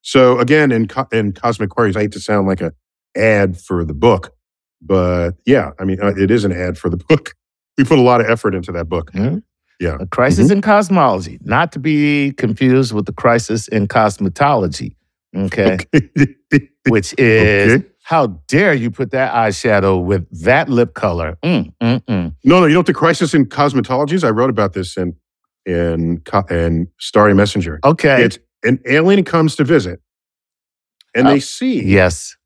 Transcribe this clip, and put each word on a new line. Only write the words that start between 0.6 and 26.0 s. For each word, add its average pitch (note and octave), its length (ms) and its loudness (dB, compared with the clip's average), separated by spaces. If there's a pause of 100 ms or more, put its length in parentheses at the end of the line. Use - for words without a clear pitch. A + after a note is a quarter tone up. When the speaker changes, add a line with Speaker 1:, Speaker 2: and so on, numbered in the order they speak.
Speaker 1:
in A2+ 160 0
co-, B2+ 240 -8
in G#2+ 220 -2
Cosmic A2 360 -4
Queries, G#2+ 260 -2
I G#2+ 60 -2
hate G#2+ 120 -2
to G2 60 -14
sound G2+ 280 -2
like F#2+ 140 -2
a D#2+ 120 -6 (420)
ad G2+ 440 2
for F2 260 -4
the D2+ 80 -8
book, F#2 400 0 (480)
but F2+ 500 0 (140)
yeah, G#2 340 2
I F#2+ 60 -8
mean, F#2+ 160 -4
uh, G2+ 160 -2
it F#2+ 140 2
is A2+ 140 2
an F#2+ 60 0
ad F2+ 260 -6
for F2+ 120 -6
the F2 80 -4
<laughs> - 120 -14
book. - 260 0 (420)
We C#3 60 -2
put C3+ 160 2
a - 20 4
lot B2 200 4
of G#2+ 80 -2
effort A2 260 -2
into F2 180 -8
that E2 160 -8
book. E2 240 -6
Speaker 2:
Mm-hmm. C3 260 -4 (400)
Speaker 1:
Yeah. D#2 200 -4
Speaker 2:
A - 80 -8
crisis A#2+ 400 2
Speaker 1:
Mm-hmm. G3+ 100 4
Speaker 2:
in G3+ 40 -2
cosmology, E3 800 0
not D3+ 300 -2
to C#3+ 60 -10
be D3 580 0
confused B2+ 560 0
with G#2 120 -4
the - 80 -10
crisis A2+ 560 -2
in G#2 180 -2
cosmetology. G#2+ 1080 -2 (400)
Okay. F#2+ 480 -2
Speaker 1:
<laughs> - 40 -14 (640)
Okay. C#3 140 0 (220)
Speaker 2:
Which G#2 300 0
is, G#2+ 540 4
Speaker 1:
Okay. G2+ 140 0 (160)
Speaker 2:
how D#3 240 0 (200)
dare E3+ 260 2
you A#2+ 180 -2
put A#2 200 -8
that C3 220 -2
eyeshadow G2+ 680 0
with F2+ 240 -2 (160)
that C3 240 2
lip A#2+ 280 0
color? E2+ 480 -4
Mm, C#3 280 -2 (100)
mm, A#2+ 240 0
mm. F2 380 -4
Speaker 1:
No, E3+ 160 6
no, F3 60 4
you D3 80 4
know F3+ 60 4
what E3+ 80 0
the D#3 60 0
crisis E3 420 0
in C#3 100 4
cosmetology C#3 680 -2
is? F3+ 100 0
I A#2 80 2
wrote A#2+ 180 0
about G#2 240 -2
this F#2 240 -8
in, F2 180 -6 (520)
in E2+ 580 -2